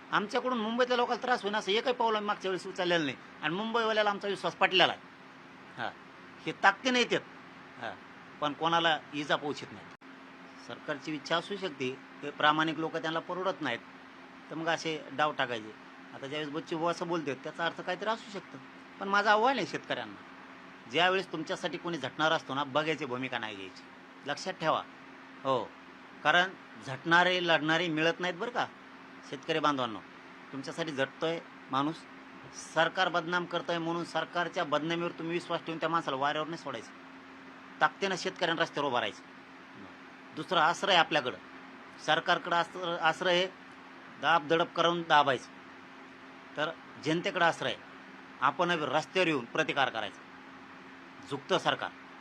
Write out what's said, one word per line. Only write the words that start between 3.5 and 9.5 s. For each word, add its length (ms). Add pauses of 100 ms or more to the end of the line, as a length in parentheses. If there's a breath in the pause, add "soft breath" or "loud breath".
मुंबईवाल्याला 540
आमचा 180
विश्वास 280
पटलेला 380
आहे. 80 (800)
हा, 80 (560)
हे 60 (120)
ताकदीने 360
येतात. 200 (640)
हा, 100 (500)
पण 120
कोणाला 460 (140)
इजा 220
पोहोचत 360